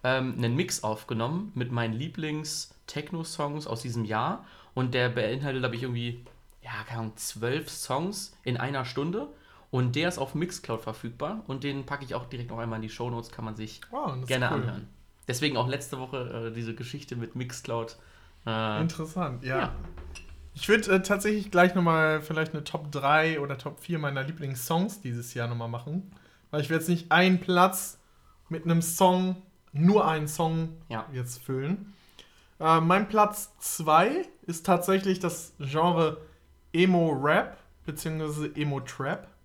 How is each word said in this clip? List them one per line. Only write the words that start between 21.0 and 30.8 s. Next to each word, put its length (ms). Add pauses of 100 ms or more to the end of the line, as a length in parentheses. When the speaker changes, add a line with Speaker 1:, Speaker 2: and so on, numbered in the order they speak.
Speaker 2:
tatsächlich 480
gleich 240
nochmal 480
vielleicht 320
eine 100
Top 280
drei 500
oder 160
Top 220
vier 180
meiner 260
Lieblingssongs 760
dieses 320
Jahr 140
nochmal 200
machen, 440 (400)
weil 100
ich 80
will 80
jetzt 120
nicht 220
einen 280
Platz 600 (500)
mit 160
einem 180
Song, 580 (320)
nur 340
einen 200
Song 500 (120)